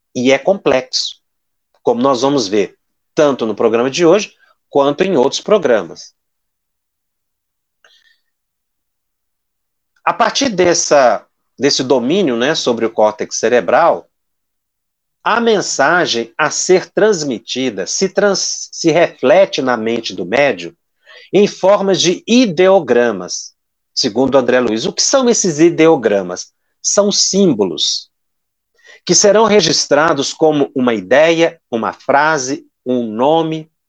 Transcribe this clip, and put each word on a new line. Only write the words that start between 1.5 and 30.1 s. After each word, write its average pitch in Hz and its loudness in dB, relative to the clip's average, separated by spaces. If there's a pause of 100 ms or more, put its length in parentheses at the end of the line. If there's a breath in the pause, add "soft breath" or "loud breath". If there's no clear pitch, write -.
como 120 0
nós 131 0
vamos 135 0
ver 98 -4 (340)
tanto 139 0
no 107 -6
programa 117 0
de 165 0
hoje 202 0 (340 soft breath)
quanto 139 0
em 190 -2
outros 131 0
programas. 117 -2 (4000 soft breath)
A 170 0
partir 240 0
dessa, 156 2 (320)
desse 139 -2
domínio, 131 0
né, 131 0
sobre 117 -2
o 110 -2
córtex - -2
cerebral, 113 0 (1160)
a 214 0
mensagem 151 0
a 151 0
ser - 0
transmitida 131 -4
se - -4
trans-, 190 -4
se - -2
reflete 165 0
na 127 -2
mente 113 -6
do 92 -8
médium 101 -2 (600 loud breath)
em 196 4
formas 196 0
de 170 -2
ideogramas, 156 0 (380)
segundo 127 0
André 123 2
Luiz. 117 -2
O - -6
que - -6
são 262 2
esses 180 0
ideogramas? 143 2 (280)
São 202 0
símbolos 107 0 (960 soft breath)
que 175 0
serão 208 4
registrados 160 0